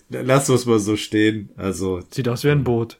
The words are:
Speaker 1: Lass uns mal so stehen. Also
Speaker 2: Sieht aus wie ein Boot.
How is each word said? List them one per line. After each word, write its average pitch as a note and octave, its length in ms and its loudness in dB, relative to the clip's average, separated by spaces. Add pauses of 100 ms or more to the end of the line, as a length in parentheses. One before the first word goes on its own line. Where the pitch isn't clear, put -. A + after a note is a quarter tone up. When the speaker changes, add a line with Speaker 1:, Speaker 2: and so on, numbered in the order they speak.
(100)
Speaker 1:
Lass C3 400 0
uns B2 160 2
mal A#2 120 4
so G#2 180 0
stehen. G#2+ 600 0
Also F#2 440 -4 (100)
Speaker 2:
Sieht A#2+ 180 -4
aus A#2+ 160 -4
wie C#3+ 60 2
ein C#3+ 140 2
Boot. A#2 360 -2